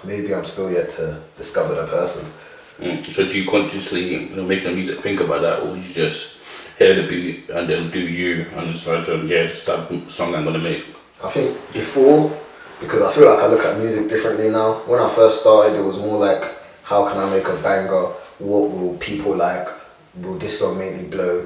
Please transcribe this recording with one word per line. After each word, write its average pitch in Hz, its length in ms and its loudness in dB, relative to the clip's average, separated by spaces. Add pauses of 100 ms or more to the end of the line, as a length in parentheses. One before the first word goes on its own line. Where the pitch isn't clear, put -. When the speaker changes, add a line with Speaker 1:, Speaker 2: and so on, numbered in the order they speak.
Speaker 1:
maybe 101 300 -6
I'm 85 100 -6
still 95 260 -6
yet 87 260 0
to 80 220 -6 (180)
discover - 380 -2
the - 120 -4
person. - 380 -4 (560)
Speaker 2:
Mm. 87 320 -8
So 95 160 0
do 98 100 -4
you 90 120 -4
consciously, 98 520 -2 (120)
you - 220 -8
know, 95 80 -6
make 92 200 -2
the 90 80 -2
music 92 280 -6
think 101 200 -4
about 85 220 0
that, - 200 0
or 92 140 -6
you 92 60 -10 (100)
just - 440 -4 (420)
hear 95 160 8
the 92 120 0
beat 90 440 -6
and 85 180 -6
then 85 220 -2
do 95 100 -4
you 85 460 -4 (100)
and 82 160 -6
decide 82 340 -4
to, 80 200 -2
"Yeah, 85 160 2
this - 160 -4
is - 80 -14
the 87 420 -4
song 87 260 -4
I'm 78 100 -2
gonna 80 140 -2
make"? 82 260 -4 (380)
Speaker 1:
I - 60 -8
think - 220 0 (220)
before, 151 580 6 (500)
because - 220 0
I - 100 2
feel - 180 10
like - 120 6
I - 40 4
look 113 180 4
at 107 140 0
music 110 300 -2
differently 110 420 0
now. 110 360 0
When 120 140 4
I 113 80 2
first 110 340 6
started, 107 340 8
it 98 80 0
was 95 140 -2
more 104 200 -2
like, 98 240 2 (400)
"How 101 260 2
can 104 100 -2
I 95 120 0
make 95 180 0
a 90 80 -2
banger? 95 500 0 (320)
What 104 340 0
will 90 260 -4
people 101 380 -4
like? 87 320 -2 (520)
Will 175 140 -8
this - 240 -6
song 92 200 -2
make 95 180 -6
me 90 80 -10
blow? 90 420 -2